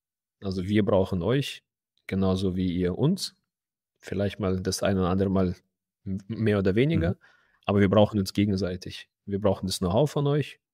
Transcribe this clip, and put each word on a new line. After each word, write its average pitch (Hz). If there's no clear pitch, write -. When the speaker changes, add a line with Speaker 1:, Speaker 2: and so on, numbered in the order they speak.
Speaker 1:
Also 95
wir 104
brauchen 95
euch, 127
genauso 95
wie 92
ihr 90
uns. 165
Vielleicht 98
mal 92
das 95
ein 98
oder 90
andere 95
Mal 92
m-, 98
mehr 107
oder 95
weniger, 160
Speaker 2:
Mhm. -
Speaker 1:
aber 101
wir 98
brauchen 104
uns 92
gegenseitig. 95
Wir 98
brauchen 98
das 92
Know-how 107
von 147
euch 143